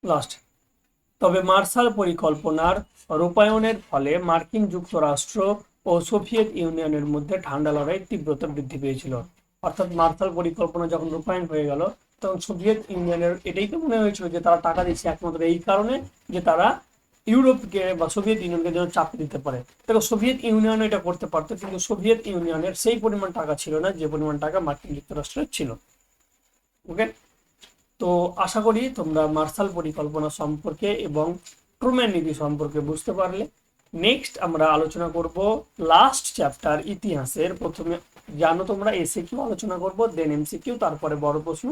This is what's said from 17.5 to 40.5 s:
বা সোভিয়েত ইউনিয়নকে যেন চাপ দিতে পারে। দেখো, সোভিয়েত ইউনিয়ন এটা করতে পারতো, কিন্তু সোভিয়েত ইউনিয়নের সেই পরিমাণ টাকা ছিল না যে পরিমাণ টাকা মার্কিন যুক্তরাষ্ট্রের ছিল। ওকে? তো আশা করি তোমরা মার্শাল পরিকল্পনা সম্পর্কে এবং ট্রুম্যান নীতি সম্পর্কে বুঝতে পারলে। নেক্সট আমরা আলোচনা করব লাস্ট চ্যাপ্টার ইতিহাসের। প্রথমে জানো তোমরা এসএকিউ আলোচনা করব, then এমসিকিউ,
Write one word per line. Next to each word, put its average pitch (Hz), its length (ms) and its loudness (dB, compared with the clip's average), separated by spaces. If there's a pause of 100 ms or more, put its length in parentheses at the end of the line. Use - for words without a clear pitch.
বা 165 140 0
সোভিয়েত 208 320 0
ইউনিয়নকে 170 320 -2
যেন 175 160 0
চাপ 170 280 0
দিতে 151 220 -6
পারে। 131 240 -6 (260)
দেখো, 220 120 6
সোভিয়েত 233 440 0
ইউনিয়ন 220 380 4
এটা 214 160 2
করতে 175 280 -6
পারতো, 156 300 -4
কিন্তু 190 220 -8
সোভিয়েত 220 480 0
ইউনিয়নের 175 480 -2
সেই 233 240 0
পরিমাণ 202 340 -2
টাকা 156 220 -2
ছিল 156 240 -4
না 180 120 0
যে 160 180 -4
পরিমাণ 151 300 -2
টাকা 156 220 -2
মার্কিন 147 340 -6
যুক্তরাষ্ট্রের - 580 -8
ছিল। 139 180 -4 (1160)
ওকে? 202 360 -4 (800)
তো 180 60 2 (360)
আশা - 200 -2
করি 226 160 4 (160)
তোমরা 156 240 0 (140)
মার্শাল 156 320 0 (100)
পরিকল্পনা 151 500 -4 (120)
সম্পর্কে 156 480 -4 (200)
এবং 151 180 0 (520)
ট্রুম্যান 247 380 2
নীতি 160 160 0 (100)
সম্পর্কে 147 360 -2 (100)
বুঝতে 156 300 -4
পারলে। 190 260 -2 (640)
নেক্সট 262 280 0 (120)
আমরা 160 180 2 (120)
আলোচনা 160 400 -2
করব 170 200 -4 (560)
লাস্ট 247 320 8 (140)
চ্যাপ্টার 147 380 0 (180)
ইতিহাসের। 160 560 -2 (100)
প্রথমে 165 340 -4 (480)
জানো 165 280 4
তোমরা 202 200 0 (120)
এসএকিউ 170 440 -4
আলোচনা 185 380 -4
করব, 190 140 -4 (180)
then 156 200 0
এমসিকিউ, 160 380 -4 (100)